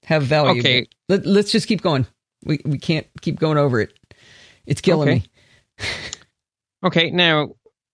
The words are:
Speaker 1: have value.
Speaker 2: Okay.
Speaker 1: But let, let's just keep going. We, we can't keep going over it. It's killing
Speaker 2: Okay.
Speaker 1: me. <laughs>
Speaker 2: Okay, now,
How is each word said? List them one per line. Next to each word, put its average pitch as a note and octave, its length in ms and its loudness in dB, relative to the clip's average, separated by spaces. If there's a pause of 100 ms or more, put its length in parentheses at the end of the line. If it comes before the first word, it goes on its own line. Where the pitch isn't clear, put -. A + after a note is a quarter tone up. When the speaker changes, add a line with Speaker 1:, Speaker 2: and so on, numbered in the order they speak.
Speaker 1:
have D#3 200 0
value. C3+ 360 2
Speaker 2:
Okay. B2+ 260 0 (220)
Speaker 1:
But F#3+ 160 0
let, - 20 -14
let's G3 260 2
just - 160 0
keep G#3 120 -2
going. C#3+ 260 0 (380)
We, D3+ 200 -4
we D3 140 -2
can't - 280 -4 (140)
keep - 180 -6
going D3+ 200 0
over C3 220 2
it. - 160 -6 (680)
It's - 160 -2
killing D3+ 260 2
Speaker 2:
Okay. C#3 100 4 (640)
Speaker 1:
me. - 60 -8
<laughs> - 80 -6 (880)
Speaker 2:
Okay, E3 300 0
now, D#3+ 460 2 (380)